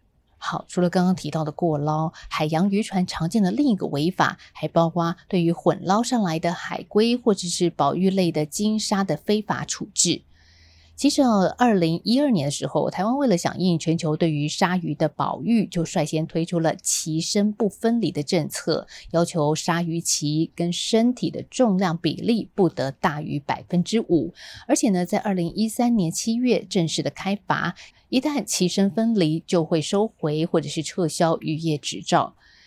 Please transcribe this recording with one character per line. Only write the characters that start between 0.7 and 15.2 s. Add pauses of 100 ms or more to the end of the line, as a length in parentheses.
了
刚
刚
提
到
的
过
捞， (180)
海
洋
渔
船
常
见
的
另
一
个
违
法， (140)
还
包
括 (140)
对
于
混
捞
上
来
的
海
龟
或
者
是
保
育
类
的
鲸
鲨
的
非
法
处
置。 (800)
其
实
哦，
二
零
一
二
年
的
时
候，
台
湾
为
了
响
应
全
球
对
于
鲨
鱼
的
保